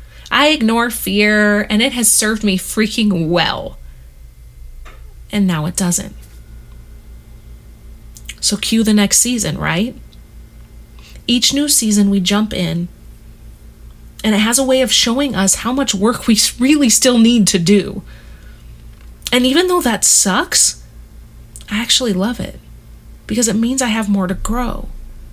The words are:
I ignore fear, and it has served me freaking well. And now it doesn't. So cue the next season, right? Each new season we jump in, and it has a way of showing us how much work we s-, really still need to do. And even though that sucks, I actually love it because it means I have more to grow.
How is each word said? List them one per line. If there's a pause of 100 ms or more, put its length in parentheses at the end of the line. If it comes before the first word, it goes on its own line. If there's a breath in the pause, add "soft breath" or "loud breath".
(300 loud breath)
I
ignore
fear,
and
it
has
served
me
freaking
well. (1500 soft breath)
And
now
it
doesn't. (2250)
So
cue
the
next
season,
right? (1300 loud breath)
Each
new
season
we
jump
in, (1400)
and
it
has
a
way
of
showing
us
how
much
work
we
s-,
really
still
need
to
do. (1300 loud breath)
And
even
though
that
sucks, (840)
I
actually
love
it (680)
because
it
means
I
have
more
to
grow. (440)